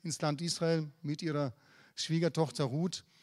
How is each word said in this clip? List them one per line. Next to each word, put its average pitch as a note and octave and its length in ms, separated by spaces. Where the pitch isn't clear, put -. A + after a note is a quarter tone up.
ins D#3+ 180
Land D3+ 220
Israel E3 500
mit D3 180
ihrer D3 320
Schwiegertochter D#3+ 680
Ruth. D3+ 400